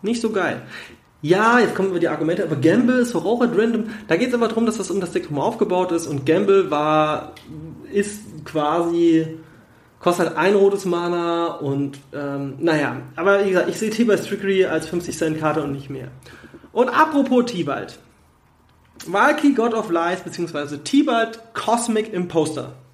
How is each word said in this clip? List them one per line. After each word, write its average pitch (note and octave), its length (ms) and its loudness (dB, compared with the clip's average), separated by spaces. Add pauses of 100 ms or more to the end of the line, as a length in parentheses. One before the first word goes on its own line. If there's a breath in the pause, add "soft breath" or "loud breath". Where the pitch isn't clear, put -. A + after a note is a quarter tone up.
Nicht A3+ 200 -2
so G#3+ 100 0
geil. E3 300 -2 (600 loud breath)
Ja, G#3+ 380 4
jetzt G3 160 2
kommen F#3+ 140 0
über F3 100 -2
die D#3+ 100 2
Argumente, D#3+ 340 -2
aber D#3+ 140 -2
Gamble A#3 420 4
ist A#3+ 160 0
doch E3 100 -2
auch A#3+ 160 0
at A#3 160 2
random. A3 280 0 (220 loud breath)
Da E3 100 2
geht's B3 160 0
aber A#3 160 2
drum, A3+ 160 0
dass A3+ 120 -2
das F3+ 140 -6
um F#3+ 80 -2
das F#3 120 -6
Deck F#3 160 -4
drumherum D3 220 -2
aufgebaut F3+ 420 0
ist E3 160 -2
und C3+ 180 -4
Gamble F#3+ 440 4
war, D3+ 640 2 (600)
ist - 300 -2 (240)
quasi, D#3+ 920 2 (600 loud breath)
kostet E3+ 280 0
halt D#3+ 100 -6
ein F#3 180 4
rotes G3 300 4
Mana E3+ 600 -2
und, C#3 500 -4 (160)
ähm, C#3 460 -8
naja. C#3+ 420 0 (140)
Aber G3 280 2
wie G3+ 60 0
gesagt, F3+ 200 2
ich - 80 -6
sehe A3 120 -2
T-Bites G#3+ 380 2
Trickery G3 380 0
als D#3 220 -2
fünfzig - 300 -6
Cent D#3 220 -2
Karte D#3 240 0
und C#3+ 80 -6
nicht C#3 180 -10
mehr. C3 200 -10 (640 loud breath)
Und A#3+ 180 0
apropos C#4 560 2
Tibalt. C#3+ 520 -6 (1120)
Valky C4+ 460 4
God A3+ 200 2
of A3 180 -2
Lies E3+ 300 0
beziehungsweise D3+ 600 -8
Tibalt A#3 560 2 (140)
Cosmic G#3+ 600 0
Imposter. D#3+ 600 -2 (200)